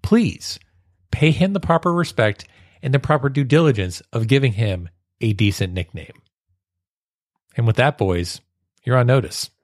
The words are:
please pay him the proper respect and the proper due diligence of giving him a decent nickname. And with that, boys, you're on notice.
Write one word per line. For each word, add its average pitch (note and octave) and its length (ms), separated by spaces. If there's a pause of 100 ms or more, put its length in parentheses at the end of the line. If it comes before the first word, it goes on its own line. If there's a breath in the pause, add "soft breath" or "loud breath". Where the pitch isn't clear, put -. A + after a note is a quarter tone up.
please - 560 (520)
pay D#3 200
him F#3 220
the F#3+ 80
proper E3 320
respect B2 520 (380 soft breath)
and C3+ 120
the C#3+ 40
proper C#3+ 300
due C#3 160
diligence A#2+ 560 (120)
of A2+ 140
giving C3+ 260
him F#2+ 360 (320)
a A2 120
decent G2 400
nickname. E2+ 500 (1300)
And A#2 100
with A2+ 100
that, C#3 220
boys, F2+ 420 (440)
you're B2 120
on B2 100
notice. - 440 (140)